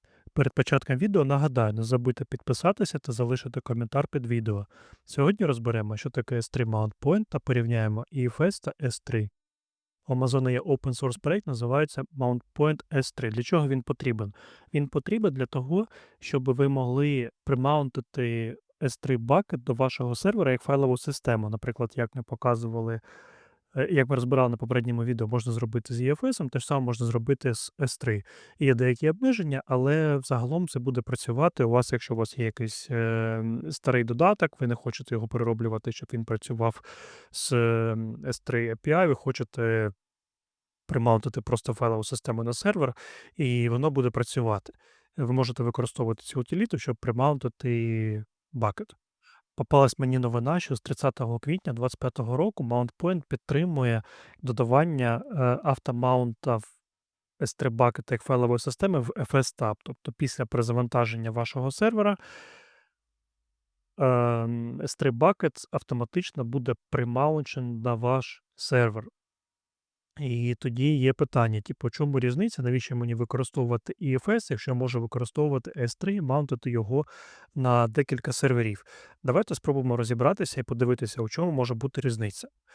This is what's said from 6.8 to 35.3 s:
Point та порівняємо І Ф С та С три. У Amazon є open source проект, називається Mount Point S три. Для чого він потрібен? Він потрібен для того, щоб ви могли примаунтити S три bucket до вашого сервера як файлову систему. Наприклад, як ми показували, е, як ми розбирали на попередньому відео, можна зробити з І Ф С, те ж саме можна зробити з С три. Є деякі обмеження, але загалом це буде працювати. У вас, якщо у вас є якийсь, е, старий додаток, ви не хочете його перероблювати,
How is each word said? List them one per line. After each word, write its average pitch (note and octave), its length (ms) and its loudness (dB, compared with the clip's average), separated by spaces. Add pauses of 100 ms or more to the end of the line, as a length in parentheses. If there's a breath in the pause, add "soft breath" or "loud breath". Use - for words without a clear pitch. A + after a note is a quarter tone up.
Point G3 280 2
та D3 100 -4
порівняємо A#2 720 0
І C3 160 -2
Ф A#2 140 -4
С F#3 200 0
та - 120 -8 (100)
С B2 180 -4
три. G#2+ 300 -2 (760)
У C3+ 80 -2
Amazon B2+ 360 2
є B2 100 0
open C3+ 420 -2
source B2 180 -2
проект, F3+ 260 0
називається C3+ 560 -2
Mount B2 380 -2 (140)
Point D3+ 360 0
S C#3 260 -2
три. A2+ 140 -4
Для A#2 120 -4
чого D3+ 260 2
він C3 140 0
потрібен? A2+ 520 -4 (400 loud breath)
Він C#3+ 140 0
потрібен G#3 460 0
для C3 120 -2
того, D#3 400 -2 (340 loud breath)
щоб C3 360 0
ви C#3 120 4
могли C3 640 0 (140)
примаунтити B2+ 1120 0 (240)
S C3+ 200 -2
три C3 160 0
bucket B2+ 420 2
до A#2+ 160 -2
вашого B2 400 0
сервера F#3 380 2
як B2 100 0
файлову C#3 340 2
систему. A2 540 -2
Наприклад, A#2 460 -4
як A#2 180 -4
ми B2+ 80 -8
показували, A#2 800 -2 (760 loud breath)
е, C3+ 140 0
як C3+ 180 4
ми C#3+ 60 2
розбирали B2+ 340 4
на A#2 80 0
попередньому A#2+ 480 0
відео, A#2 240 0
можна A#2 240 0
зробити A#2 420 -2
з A#2+ 60 -2
І C3 120 2
Ф D3+ 120 -2
С, G#3 240 0
те C3 100 -2
ж - 80 -6
саме C3+ 180 0
можна A#2+ 220 -2
зробити A#2+ 480 0
з - 260 -10
С C3 180 -2
три. G#2+ 240 0 (360 loud breath)
Є C3+ 160 6
деякі B2+ 360 2
обмеження, G3 560 2
але C#3+ 580 4
загалом C#3 440 0
це C#3 100 -4
буде B2 240 -2
працювати. B2+ 600 0
У A2+ 60 4
вас, A#2+ 220 4
якщо A#2+ 220 -2
у - 20 -4
вас A2+ 220 -2
є A#2+ 60 0
якийсь, A2 460 -4
е, A2+ 680 0 (100)
старий B2 340 2
додаток, D#3+ 560 2
ви C3 60 0
не A#2+ 80 2
хочете - 400 -8
його A2 140 -2
перероблювати, A2+ 640 0